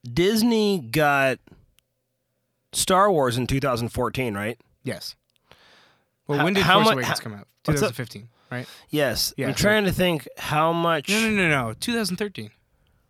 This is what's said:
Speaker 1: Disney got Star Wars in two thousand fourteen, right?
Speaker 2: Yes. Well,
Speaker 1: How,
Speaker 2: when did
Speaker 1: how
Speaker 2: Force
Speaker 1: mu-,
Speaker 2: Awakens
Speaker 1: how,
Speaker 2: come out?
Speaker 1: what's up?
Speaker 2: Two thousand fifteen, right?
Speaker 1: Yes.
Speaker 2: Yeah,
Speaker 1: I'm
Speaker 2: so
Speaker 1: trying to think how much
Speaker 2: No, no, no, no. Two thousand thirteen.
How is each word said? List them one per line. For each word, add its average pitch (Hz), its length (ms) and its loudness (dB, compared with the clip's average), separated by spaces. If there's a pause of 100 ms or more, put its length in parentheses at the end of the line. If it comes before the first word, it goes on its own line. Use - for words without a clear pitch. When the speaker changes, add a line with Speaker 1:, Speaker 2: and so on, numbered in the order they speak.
Speaker 1:
Disney 208 720 2
got 135 600 0 (1300)
Star 190 380 4
Wars 131 260 2
in 123 100 -2
two 135 140 0
thousand 120 280 -2
fourteen, 123 460 -4
right? 104 240 -6 (240)
Speaker 2:
Yes. - 340 -10 (1080)
Well, 143 120 -2
Speaker 1:
How, 151 60 2
Speaker 2:
when 190 100 0
did 196 100 0
Speaker 1:
how 175 100 6
Speaker 2:
Force 214 120 6
Speaker 1:
mu-, 220 60 6
Speaker 2:
Awakens 127 260 -2
Speaker 1:
how, - 40 -10
Speaker 2:
come 110 120 -10
out? 101 140 -20 (160)
Speaker 1:
what's - 40 -2
up? 151 60 2
Speaker 2:
Two 139 60 2
thousand 135 140 0
fifteen, 113 340 -12 (220)
right? 123 160 -10 (240)
Speaker 1:
Yes. 135 460 -2
Speaker 2:
Yeah, 135 120 -4
Speaker 1:
I'm 139 80 -4
Speaker 2:
so - 60 -2
Speaker 1:
trying 208 220 2
to 180 80 0
think 175 360 0 (100)
how 156 340 0
much 165 360 0
Speaker 2:
No, 214 120 0
no, 220 100 0
no, 196 180 2
no. 123 260 0
Two - 200 -4
thousand 190 220 -2
thirteen. 151 340 -8 (600)